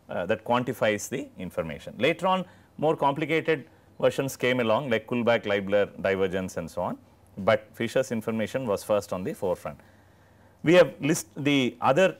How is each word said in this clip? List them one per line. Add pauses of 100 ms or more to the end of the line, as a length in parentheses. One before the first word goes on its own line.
uh,
that
quantifies
the
information.
Later
on, (360)
more
complicated (340)
versions
came
along
like
Kullback,
Leibler, (100)
divergence
and
so
on, (400)
but
Fisher's
information
was
first
on
the
forefront. (840)
We
have
list, (100)
the
other